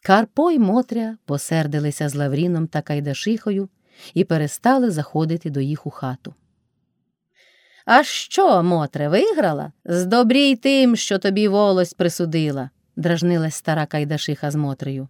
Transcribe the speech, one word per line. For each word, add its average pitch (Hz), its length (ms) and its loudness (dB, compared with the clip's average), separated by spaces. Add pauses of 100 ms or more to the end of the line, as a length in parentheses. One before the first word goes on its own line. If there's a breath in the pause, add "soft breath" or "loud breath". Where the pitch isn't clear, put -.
Карпо 226 480 2
й 311 80 2
Мотря 226 640 0
посердилися 147 840 -2
з 135 60 -8
Лавріном 160 520 -2
та 151 140 -4
Кайдашихою 190 880 -4 (440 loud breath)
і 175 100 2
перестали 226 680 2
заходити 160 580 -2
до 139 100 -4
їх 143 260 -4
у 151 40 -6
хату. - 440 -10 (1500 soft breath)
«А 262 180 6
що, 269 600 2
Мотре, 151 460 0
виграла? 190 640 0 (140)
Здобрій 233 720 2
тим, 269 400 4
що 202 220 -4
тобі 202 300 0
волость 196 500 2
присудила», — 160 720 -2 (260)
дражнилась 165 600 -2
стара 156 300 -2
Кайдашиха 147 680 -4
з 147 40 -4
Мотрею. 139 540 -6